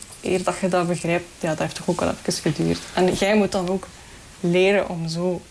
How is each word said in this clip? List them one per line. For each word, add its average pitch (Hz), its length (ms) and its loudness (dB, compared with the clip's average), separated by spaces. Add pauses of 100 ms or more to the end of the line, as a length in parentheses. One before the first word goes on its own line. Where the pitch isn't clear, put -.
(220)
eer 180 220 -2
dat - 180 0
je 196 60 2
dat 175 200 2
begrijpt, 170 380 -2 (140)
ja, 170 100 -2
dat 156 100 -2
heeft 160 160 -4
toch - 140 -4
ook 175 100 0
wel - 140 0 (120)
even - 280 0
geduurd. 165 260 0 (140)
En 180 200 2
jij 196 220 2
moet 196 160 4
dan 185 180 0
ook 185 180 -2 (520)
leren 185 500 4
om 165 180 -6
zo 170 420 -2